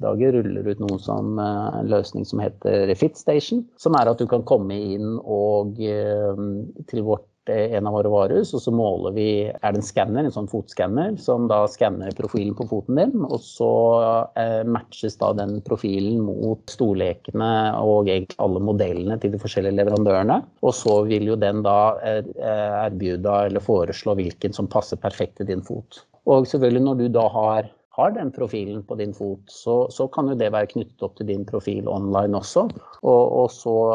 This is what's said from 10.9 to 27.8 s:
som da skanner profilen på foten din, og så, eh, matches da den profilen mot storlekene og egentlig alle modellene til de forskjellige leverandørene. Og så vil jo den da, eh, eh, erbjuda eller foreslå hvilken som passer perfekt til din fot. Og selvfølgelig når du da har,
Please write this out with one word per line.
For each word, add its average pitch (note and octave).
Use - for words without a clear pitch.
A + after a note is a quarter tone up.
som A#2+
da G#2
skanner F#2+
profilen G#2
på A#2+
foten B2
din, A3
og C3
så, -
eh, A2+
matches A2+
da G#2
den G2+
profilen G#2+
mot A2
storlekene G#2+
og G#2
egentlig F#2+
alle F#2+
modellene G2
til G2+
de G#2
forskjellige G2
leverandørene. G2+
Og B2+
så G#2
vil G#2+
jo A2+
den G#2
da, G#2
eh, G#2+
eh, G#2
erbjuda G2
eller G2
foreslå G2
hvilken F#2+
som G2+
passer -
perfekt -
til G2+
din F#2+
fot. -
Og C3+
selvfølgelig B2+
når C3+
du A#2+
da A2+
har, G#2+